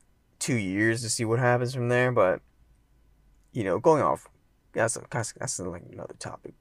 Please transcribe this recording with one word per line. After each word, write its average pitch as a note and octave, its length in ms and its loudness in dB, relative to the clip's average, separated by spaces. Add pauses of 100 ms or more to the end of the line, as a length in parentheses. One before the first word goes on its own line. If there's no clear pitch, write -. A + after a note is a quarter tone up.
(380)
two C3 180 0
years A2 460 0
to A2 80 -4
see A#2 140 -2
what A2+ 160 0
happens B2 340 2
from A#2+ 140 -2
there. B2 240 2
But, F#2+ 280 4 (1120)
you A2+ 120 -2
know, F#2 140 0
going D3+ 240 4
off, D2+ 260 0 (440)
that's - 240 0
a, - 140 -12
that's, A#2 220 -6
that's, - 260 -8
like, F2 320 -8
another - 280 -14
topic. - 420 -14